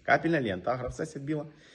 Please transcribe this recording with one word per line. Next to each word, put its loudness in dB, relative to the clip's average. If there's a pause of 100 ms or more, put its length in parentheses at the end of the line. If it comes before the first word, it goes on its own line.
капельна 4
лента -2
Агровсесвіт -6
біла. -4 (300)